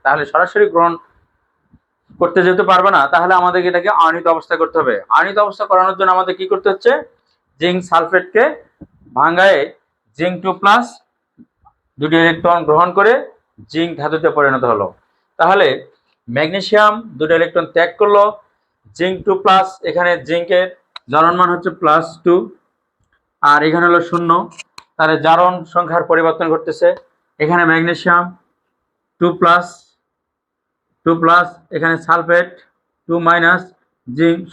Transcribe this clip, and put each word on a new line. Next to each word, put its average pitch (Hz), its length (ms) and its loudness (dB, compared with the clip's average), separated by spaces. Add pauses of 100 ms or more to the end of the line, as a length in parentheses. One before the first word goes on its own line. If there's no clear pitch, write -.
তাহলে 147 180 0 (100)
সরাসরি 180 320 0 (100)
গ্রহণ 170 180 2 (1300)
করতে 175 260 0
যেতে 180 240 2
পারবে 190 260 4
না, 147 40 4 (120)
তাহলে 175 280 2
আমাদেরকে 180 300 0
এটাকে 180 200 -2 (120)
আয়নিত 165 320 0
অবস্থা 160 260 -6
করতে 165 180 -2
হবে। 131 160 0 (220)
আয়নিত 190 300 0
অবস্থা 202 240 -8
করানোর 185 280 2
জন্য 190 180 0
আমাদের 185 220 -2
কি 190 140 -8
করতে 190 200 -2
হচ্ছে? 240 200 0 (680)
জিঙ্ক 180 180 -2 (120)
সালফেটকে 180 540 0 (720)
ভাঙায়ে 170 440 2 (580)
জিঙ্ক 175 260 -4
টু 190 60 -2 (100)
প্লাস 214 240 2 (1160)
দুটি 156 240 0
ইলেকট্রন 170 360 2 (100)
গ্রহণ 165 200 2 (100)
করে 208 140 4 (600)
জিঙ্ক 165 180 -4 (100)
ধাতুতে 156 360 -2
পরিণত 135 360 0
হলো। 101 140 -2 (520)
তাহলে 180 280 2 (640)
ম্যাগনেসিয়াম 190 640 0 (240)
দুটো 156 200 -2
ইলেকট্রন 165 360 -2
ত্যাগ 170 160 0 (100)
করলো, 208 240 4 (720)
জিঙ্ক 185 200 -4 (100)
টু 196 60 0 (100)
প্লাস, 190 240 2 (220)
এখানে 175 240 0 (160)
জিঙ্কের 175 380 -2 (460)
জারণ 165 260 2
মান 180 160 2
হচ্ছে 175 160 -6 (100)
প্লাস 160 240 0 (200)
টু, 175 100 4 (1080)
আর 147 260 4
এখানে 170 200 0
হলো 170 120 2 (100)
শূন্য। 170 200 -4 (640)
তাহলে 160 200 0 (100)
জারণ 180 280 2 (200)
সংখ্যার 170 360 -2
পরিবর্তন 165 420 0
ঘটতেছে। 160 360 -2 (520)
এখানে 170 300 0
ম্যাগনেসিয়াম 175 540 0 (960)
টু 175 60 0 (140)
প্লাস, 175 260 2 (1400)
টু 165 140 2
প্লাস, 170 260 2 (300)
এখানে 165 180 -2 (120)
সালফেট 170 440 0 (580)
টু 165 60 -2 (120)
মাইনাস, 170 360 2 (460)
জিঙ্ক 165 320 0 (120)